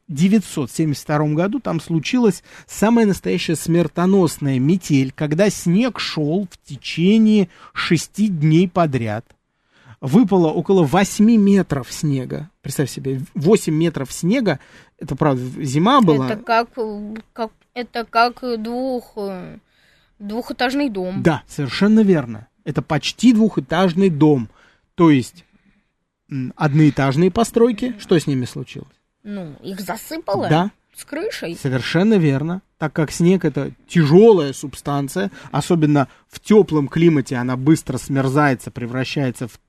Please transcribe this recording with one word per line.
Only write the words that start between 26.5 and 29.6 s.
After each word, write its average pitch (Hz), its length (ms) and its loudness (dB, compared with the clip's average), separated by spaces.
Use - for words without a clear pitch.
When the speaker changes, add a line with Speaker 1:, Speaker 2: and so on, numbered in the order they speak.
Speaker 1:
одноэтажные 151 760 2
постройки. 233 680 0
Что - 200 0
с - 80 -4
ними 131 180 -2
случилось? 135 420 -14
Speaker 2:
Ну, 185 400 -12